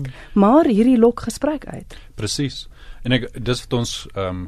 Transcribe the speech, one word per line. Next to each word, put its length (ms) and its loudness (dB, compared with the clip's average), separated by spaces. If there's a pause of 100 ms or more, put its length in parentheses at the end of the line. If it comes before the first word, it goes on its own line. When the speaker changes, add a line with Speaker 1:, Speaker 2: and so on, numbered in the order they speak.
Speaker 1:
Mm. 60 -10 (220)
Speaker 2:
Maar 320 6
hierdie 320 4
lok 220 4
gesprek 460 -6
uit. 300 -14 (260)
Speaker 3:
Presies. 460 -4 (340)
En 100 0
ek, 120 2 (100)
dis 300 -4
wat 160 -8
ons, 120 -4 (220)
ehm, 340 -4